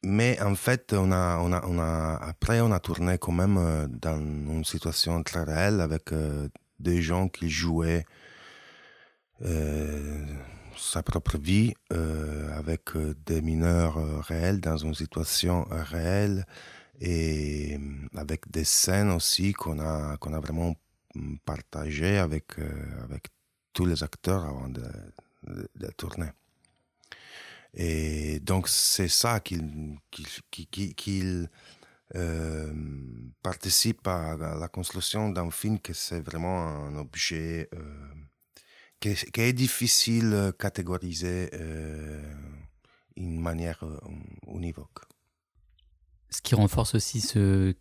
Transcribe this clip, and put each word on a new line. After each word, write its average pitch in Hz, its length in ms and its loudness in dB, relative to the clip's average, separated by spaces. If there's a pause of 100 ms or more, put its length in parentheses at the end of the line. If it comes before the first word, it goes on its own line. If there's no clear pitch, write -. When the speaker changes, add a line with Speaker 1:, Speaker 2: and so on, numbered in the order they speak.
Speaker 1:
Mais 110 400 4
en 101 140 4
fait, - 360 0
on 95 200 6
a, 90 260 4
on 87 140 2
a, 90 120 0
on 87 140 0
a, 80 420 0
après, 113 400 2
on 117 120 6
a 90 80 4
tourné 87 360 2
quand 87 160 -2
même, 95 240 6
euh, 80 320 4
dans 78 300 -2
une 76 460 -2
situation 82 580 0
très 85 220 -2
réelle 90 360 4
avec, 78 320 0
euh, 73 360 0 (300)
des 87 220 2
gens 87 280 2
qui 85 200 -4
jouaient, 82 560 2 (1400)
euh, 76 840 -2 (520)
sa - 260 -2
propre - 360 0
vie, 98 360 4 (180)
euh, 76 640 -2
avec, 78 400 -4
euh, 76 280 -2
des 82 160 2
mineurs, 80 560 4
euh, 78 240 -2
réels 87 400 0
dans 80 160 0
une 78 180 -2
situation 80 760 0
réelle 90 760 2 (540)
et, 76 760 0
euh, 71 420 -8
avec 76 320 -6
des 80 140 0
scènes 98 460 4
aussi 92 420 2
qu'on 78 280 -4
a, 76 380 -2
qu'on 76 160 -6
a 78 40 -2
vraiment, 82 380 0 (380)
mm, 73 300 -6
partagées 78 720 0
avec, 78 400 -2
euh, 76 120 -6 (320)
avec 65 240 -10 (460)
tous 90 140 2
les 80 180 2
acteurs 90 400 -2
avant 67 240 -6
de, 64 160 -8 (640)
de, - 260 -10
de - 140 -10
tourner. 82 400 -6 (1500)
Et 78 640 0
donc, 92 300 0
c'est - 400 4
ça 117 320 4
qu'il, 76 580 -6 (140)
qu'il, 78 140 -12 (260)
qu'il, - 160 -12
qu'il, 98 260 -6
qu'il, 92 560 -2 (640)
euh, 80 580 -4 (720)
participe 98 640 0
à 82 300 0
la 78 320 -4
construction 98 600 -2
d'un 87 220 -2
film, 107 300 -2
que - 120 -10
c'est 85 280 -4
vraiment 85 480 -2
un 73 280 -6
objet, 80 800 -4
euh, 82 60 -12 (1200)
qui - 80 0
est, - 240 -2
qui - 80 -2
est 120 120 6
difficile 117 800 2
à 98 180 4
catégoriser, 90 1000 -4
euh, 78 680 -8 (920)
d'une 82 240 -4
manière, 82 420 -2
euh, 78 160 -10 (560)
univoque. 85 460 -8 (1300)
Speaker 2:
Ce - 100 -8
qui - 140 2
renforce 104 400 4
aussi 110 260 0
ce 98 600 4